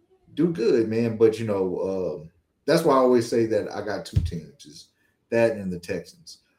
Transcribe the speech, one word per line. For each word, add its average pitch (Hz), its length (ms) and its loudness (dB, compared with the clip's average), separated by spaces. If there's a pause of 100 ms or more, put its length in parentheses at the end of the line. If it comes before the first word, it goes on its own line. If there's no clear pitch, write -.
(340)
do 170 180 0
good, 165 380 0
man. 113 280 0
But, 110 220 4
you 117 80 -4
know, 95 760 -4
um, 82 60 -20 (360)
that's 165 180 2
why 147 120 4
I - 20 4
always 123 300 4
say 117 200 2
that 104 240 -2
I 101 140 -8
got 98 200 -6
two - 160 0
teams, 80 440 -8
is 76 220 -20 (420)
that 117 240 2
and 98 180 -6
the 87 80 -8
Texans. - 600 -12 (200)